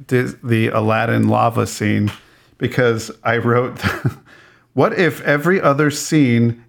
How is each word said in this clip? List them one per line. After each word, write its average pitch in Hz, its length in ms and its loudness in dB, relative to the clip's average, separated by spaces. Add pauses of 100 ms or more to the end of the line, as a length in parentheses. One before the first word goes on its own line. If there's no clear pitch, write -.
Dis-, 123 360 -2
the 113 260 0
Aladdin 110 600 0
lava 113 380 0
scene, 104 440 -2 (460)
because 120 540 -2 (140)
I 117 140 0
wrote, 120 420 0
<laughs> - 920 -8
"What - 260 2
if 160 240 0
every 156 380 0
other 143 300 2
scene 120 800 2